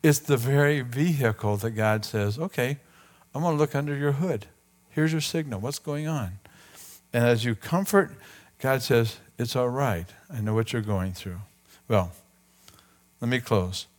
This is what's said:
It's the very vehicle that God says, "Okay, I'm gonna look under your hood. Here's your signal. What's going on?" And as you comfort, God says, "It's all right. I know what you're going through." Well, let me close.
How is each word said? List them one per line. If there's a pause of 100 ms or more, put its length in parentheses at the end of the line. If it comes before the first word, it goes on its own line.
It's
the
very
vehicle
that
God
says,
"Okay, (560)
I'm
gonna
look
under
your
hood. (460)
Here's
your
signal.
What's
going
on?" (760)
And
as
you
comfort, (440)
God
says, (220)
"It's
all
right. (240)
I
know
what
you're
going
through." (480)
Well, (1080)
let
me
close. (120)